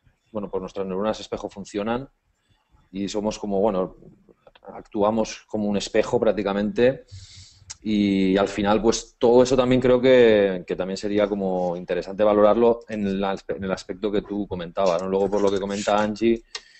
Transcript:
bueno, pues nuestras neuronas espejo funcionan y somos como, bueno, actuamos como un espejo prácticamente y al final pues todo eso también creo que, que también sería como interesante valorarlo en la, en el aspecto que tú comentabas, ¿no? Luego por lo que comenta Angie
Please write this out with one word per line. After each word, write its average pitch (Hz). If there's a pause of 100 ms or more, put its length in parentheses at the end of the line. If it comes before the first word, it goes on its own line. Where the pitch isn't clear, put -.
(320)
bueno, 101
pues 95
nuestras 95
neuronas 101
espejo 104
funcionan 110 (840)
y 98
somos 104
como, 101
bueno, 95 (800)
actuamos 107
como 107
un 101
espejo 110
prácticamente 104 (760)
y 98
al 101
final 104
pues -
todo 123
eso 131
también 127
creo 127
que, 107
que 92
también 92
sería 104
como 92
interesante 90
valorarlo 107
en 101
la, 98 (100)
en -
el 95
aspecto 95
que 101
tú 101
comentabas, 87
¿no? 95
Luego 95
por 101
lo 98
que 98
comenta 101
Angie 110 (380)